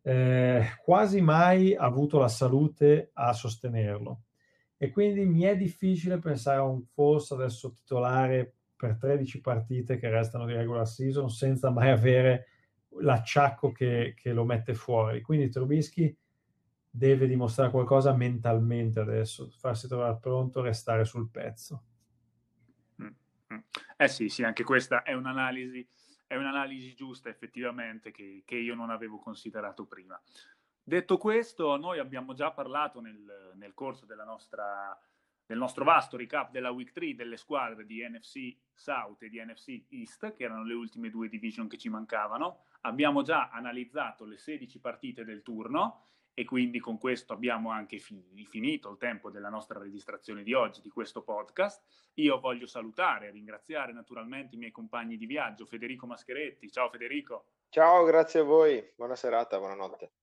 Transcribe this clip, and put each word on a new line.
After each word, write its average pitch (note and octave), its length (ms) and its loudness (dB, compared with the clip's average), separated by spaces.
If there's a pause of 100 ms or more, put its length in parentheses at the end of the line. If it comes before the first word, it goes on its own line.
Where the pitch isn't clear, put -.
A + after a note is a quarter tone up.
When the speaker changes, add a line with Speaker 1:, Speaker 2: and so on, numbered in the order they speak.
Speaker 1:
eh, B2+ 600 4 (200)
quasi G3 380 6
mai F3+ 540 6
ha - 80 0
avuto C#3 340 2
la B2+ 120 6
salute D3 840 4
a A#2+ 180 0
sostenerlo. A2+ 920 -4 (540)
E C#3 140 -2
quindi G3+ 360 2
mi E3+ 180 6
è G3+ 120 4
difficile F3+ 640 0
pensare C#3 400 0
a C3+ 60 2
un C3 180 0
Foles D3 500 4
adesso B2+ 420 -4
titolare B2+ 840 0 (200)
per A2+ 220 -2
tredici C3+ 420 0
partite B2 600 -2
che A#2 100 -4
restano A2+ 360 0
di A#2 80 -4
regular A#2 340 -2
season C3 420 -2
senza C3 400 0
mai A#2+ 220 6
avere B2+ 560 6 (540)
l'acciacco C3+ 720 4
che, A#2+ 460 -2
che A#2+ 160 -4
lo A#2 120 2
mette A#2 280 0
fuori. A2+ 480 0
Quindi C#3+ 280 2
Trubisky D3 680 0 (760)
deve C3 360 4
dimostrare B2+ 420 2
qualcosa C3 440 4
mentalmente A#2 840 2
adesso, A2 580 -4
farsi A#2+ 300 -4
trovare A#2+ 320 -2
pronto, B2+ 420 -2
restare A2+ 440 0
sul A2+ 240 -8
pezzo. - 540 -12 (1160)
Speaker 2:
Mm, G#2+ 60 -12 (460)
mm. A2 60 -14 (360)
Eh C#3+ 120 4
sì, A2+ 220 -2
sì, - 140 -4
anche A2+ 200 -2
questa B2+ 400 2
è C#3 100 -6
un'analisi, B2+ 720 -6 (380)
è C3+ 100 -10
un'analisi C3+ 600 -6
giusta B2+ 340 -14
effettivamente A#2 800 -12
che, G2 340 -20
che A#2+ 120 -12
io A#2 180 -6
non A#2 160 -8
avevo A2 300 -10
considerato G#2 680 -12
prima. F#2 340 -20 (640)
Detto F3+ 360 -2
questo, G#3+ 600 0
noi E3 220 -6
abbiamo C3 340 -10
già C#3+ 180 -4
parlato C#3+ 500 -6
nel, G2+ 540 -20
nel G2 200 -20
corso B2+ 320 -12
della G#2+ 160 -16
nostra, G2+ 720 -12 (480)
del A2+ 140 -8
nostro B2+ 240 -6
vasto D3 340 2
recap B2+ 320 -6
della B2+ 220 -6
Week B2 200 -10
three E3 220 -8
delle A#2 240 -12
squadre A2+ 480 -8
di A2 160 -14
N A#2 180 -12
F - 60 -20
C B2+ 320 -14 (160)
South A2 480 -10
e A2 80 -20
di A2+ 100 -16
N A2+ 160 -16
F - 60 -20
C B2 280 -16
East, C#3 440 -14
che B2+ 100 -10
erano A2 200 -8
le A2+ 100 -8
ultime A#2 380 -10
due A2+ 180 -8
division A2 380 -10
che A2 100 -14
ci A#2 120 -12
mancavano. A2 760 -6 (180)
Abbiamo C#3+ 400 0
già C#3+ 280 0
analizzato B2 760 -10
le G#2+ 120 -18
sedici C#3 420 -16
partite A#2 440 -12
del A2 200 -16
turno C3 640 -6 (280)
e A#2+ 120 -6
quindi B2 340 -2
con A#2 180 -8
questo B2 360 -4
abbiamo A2+ 360 -4
anche G#2+ 300 -10
fi-, F#2+ 500 -20
finito B2 400 -6
il G2+ 80 -16
tempo A2+ 320 -8
della G2+ 200 -14
nostra G#2+ 280 -12
registrazione G2+ 640 -16
di A2 120 -6
oggi, A#2 280 0
di G#2 80 -20
questo A2+ 320 -10
podcast. A2+ 640 -6 (300)
Io C#3+ 260 2
voglio B2 260 -6
salutare A2+ 600 -4
e G#2 40 -16
ringraziare A2 600 -12
naturalmente A#2+ 640 -16
i - 20 -14
miei A#2 140 -14
compagni A2+ 460 -10
di A2+ 80 -12
viaggio, A#2+ 400 -8
Federico A#2+ 420 -14
Mascheretti. B2+ 640 -14
Ciao B2 180 -2
Federico. B2 580 -12 (200)
Speaker 3:
Ciao, E3+ 380 8
grazie D#3+ 340 6
a D#3 40 4
voi. D3 380 6 (140)
Buona B2 200 -8
serata, A#2 420 -2
buonanotte. F#2+ 540 -10 (120)